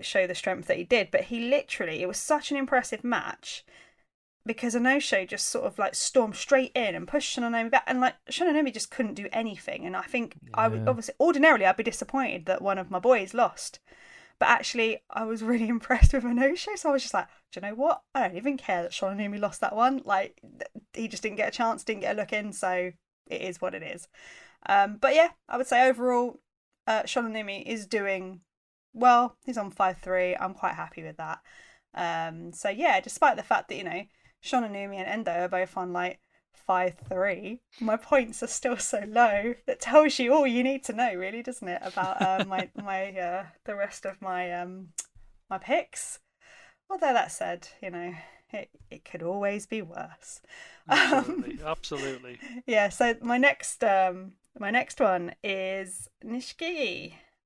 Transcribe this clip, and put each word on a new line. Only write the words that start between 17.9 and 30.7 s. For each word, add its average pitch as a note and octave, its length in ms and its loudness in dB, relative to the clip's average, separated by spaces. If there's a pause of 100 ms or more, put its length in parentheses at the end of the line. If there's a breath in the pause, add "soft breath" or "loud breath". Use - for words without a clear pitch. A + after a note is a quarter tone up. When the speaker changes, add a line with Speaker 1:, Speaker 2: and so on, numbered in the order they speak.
Speaker 1:
I A#3+ 140 0
don't F3+ 100 -8
even C4 200 -2
care F#3 260 -2
that F3 80 -8
Shononome G3+ 480 -4
lost G#3 220 -6
that G#3 140 -2
one." B3+ 280 2
Like, G3 380 -2
th-, - 300 -16 (220)
he A3 140 -6
just - 160 -10
didn't G#3 140 -6
get G#3 100 0
a - 100 -6
chance, A3+ 260 -2
didn't G#3 180 -6
get G3+ 140 -2
a G#3+ 40 -2
look G#3 140 -6
in, G#3 180 -4
so F3+ 400 -2 (380)
it - 120 -8
is F3+ 200 -10
what F#3 140 -4
it F3+ 80 -10
is. - 240 -12 (580 loud breath)
Um, G3+ 320 4
but C4+ 180 4
yeah, E4 140 8 (180)
I - 100 -4
would B3+ 100 -4
say B3+ 200 6
overall, B3 540 0 (460)
uh, A3 160 2
Shononome A3 600 -4
is A3 200 -8
doing F#3+ 560 -4 (520)
well. A#3+ 520 6
He's A#3+ 120 -6
on G3 140 -6
five F#3+ 280 0
three. F3+ 360 0
I'm F#3 180 -4
quite F#3 220 -4